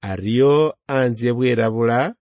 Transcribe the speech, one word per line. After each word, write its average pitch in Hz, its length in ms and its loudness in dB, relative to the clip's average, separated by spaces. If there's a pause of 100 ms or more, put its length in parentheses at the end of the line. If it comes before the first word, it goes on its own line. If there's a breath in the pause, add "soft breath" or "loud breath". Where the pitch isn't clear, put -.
Aryo 123 760 0 (100)
anzye 120 460 -2
bwelabula 117 880 0